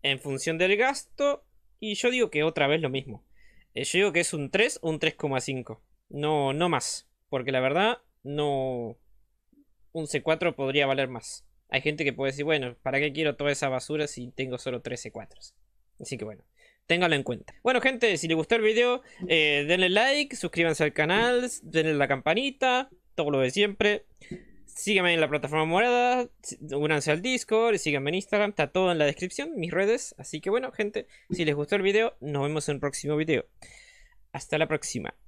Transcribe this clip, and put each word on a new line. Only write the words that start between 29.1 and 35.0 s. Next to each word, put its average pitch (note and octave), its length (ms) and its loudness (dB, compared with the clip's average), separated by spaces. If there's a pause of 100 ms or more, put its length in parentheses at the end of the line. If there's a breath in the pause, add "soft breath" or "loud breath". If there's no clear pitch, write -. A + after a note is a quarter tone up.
mis E3+ 140 -4
redes. G3 480 0
Así D3+ 220 -12
que G3 100 -4
bueno, B3 220 -2
gente, G#3 340 -4 (240 soft breath)
si F3+ 140 -2
les D3+ 100 2
gustó D3 220 -2
el G3 60 0
video, G#3 380 2
nos C#3+ 220 -2
vemos D3+ 260 -2
en C#3+ 80 -2
un - 40 -8
próximo D3 360 -2
video. D#3 300 0 (840 loud breath)
Hasta - 260 -6
la D#3 80 2
próxima. D3 480 -6 (140)